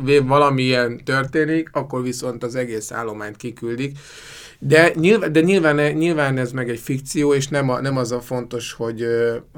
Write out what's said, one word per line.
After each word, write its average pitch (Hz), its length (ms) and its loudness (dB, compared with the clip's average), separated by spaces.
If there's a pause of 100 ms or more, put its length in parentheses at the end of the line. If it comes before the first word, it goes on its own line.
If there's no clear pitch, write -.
vé-, 143 160 4
valami 139 440 2
ilyen 123 400 0
történik, 156 680 -2
akkor 131 320 -4
viszont 123 400 -6
az 120 120 -6
egész 117 360 -6
állományt 107 460 -8
kiküldik. 123 600 -8 (640)
De 143 320 6
nyilván, 175 360 4
de 160 100 6
nyilván, 165 340 4 (180)
nyilván 151 440 0
ez 127 140 -2
meg 127 180 -4
egy 117 100 -6
fikció, 143 540 0
és 139 140 0
nem 139 220 0
a, 123 120 0
nem 135 160 -2
az 120 140 -2
a 123 80 -2
fontos, 120 540 -8
hogy, 113 280 -6
ö, 117 340 2 (220)